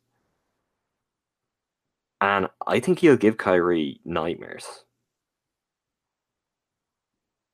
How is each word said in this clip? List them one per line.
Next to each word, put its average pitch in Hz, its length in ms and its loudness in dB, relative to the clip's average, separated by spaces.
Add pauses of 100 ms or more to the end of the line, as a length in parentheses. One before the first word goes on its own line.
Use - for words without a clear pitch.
(2250)
And 98 300 0 (180)
I 110 140 0
think 180 180 -2
he'll 151 160 6
give 110 220 2
Kyrie 85 680 0
nightmares. 80 640 -8 (3000)